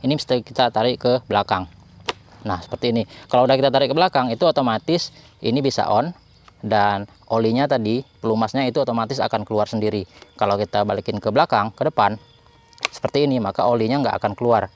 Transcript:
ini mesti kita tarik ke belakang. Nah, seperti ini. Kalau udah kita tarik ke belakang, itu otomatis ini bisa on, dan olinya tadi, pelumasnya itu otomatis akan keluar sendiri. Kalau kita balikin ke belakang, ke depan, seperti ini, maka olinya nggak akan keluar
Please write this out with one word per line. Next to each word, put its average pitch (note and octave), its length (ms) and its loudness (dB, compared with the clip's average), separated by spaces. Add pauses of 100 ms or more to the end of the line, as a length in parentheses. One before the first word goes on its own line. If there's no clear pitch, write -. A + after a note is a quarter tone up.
ini C3 160 0
mesti B2 240 -2
kita B2 240 0
tarik A#2 320 0
ke B2 320 0
belakang. G2+ 400 0 (720)
Nah, F#2 160 -4
seperti - 320 -4
ini. A2+ 160 -2 (160)
Kalau B2+ 240 4
udah C3+ 80 4
kita C3 160 2
tarik C3+ 160 2
ke C#3+ 80 -2
belakang, D3 320 2
itu A#2 160 0
otomatis C#3+ 640 0 (320)
ini C3 240 0
bisa A#2+ 240 0
on, B2+ 240 2 (480)
dan G2+ 480 0 (240)
olinya A2+ 320 2
tadi, B2 400 -2 (160)
pelumasnya A2+ 480 -2
itu A#2+ 80 -4
otomatis A#2 400 -2
akan A2 240 -2
keluar G#2 240 -2
sendiri. G#2+ 400 -2 (320)
Kalau G#2 160 0
kita G#2 320 0
balikin G#2 320 -4
ke G#2 160 -4
belakang, A2+ 400 0
ke D3 160 -2
depan, D#3 320 0 (720)
seperti - 320 0
ini, C3 160 0
maka G2 240 -2
olinya A#2+ 320 2
nggak A#2+ 240 -2
akan G#2 160 -2
keluar A2+ 380 2